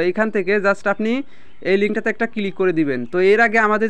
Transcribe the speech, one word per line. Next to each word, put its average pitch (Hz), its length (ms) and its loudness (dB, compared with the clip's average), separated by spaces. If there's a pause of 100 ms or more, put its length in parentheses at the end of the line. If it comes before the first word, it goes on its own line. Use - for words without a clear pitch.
এইখান 214 300 0
থেকে 190 160 0 (140)
just 196 280 0
আপনি 220 180 -2 (580)
এই 196 120 4
লিঙ্কটাতে 214 320 0
একটা 226 200 -2
ক্লিক 202 260 -4
করে 185 180 2
দিবেন। 139 220 0 (120)
তো 175 40 -2 (140)
এর 220 160 6
আগে 220 200 2
আমাদের 214 240 0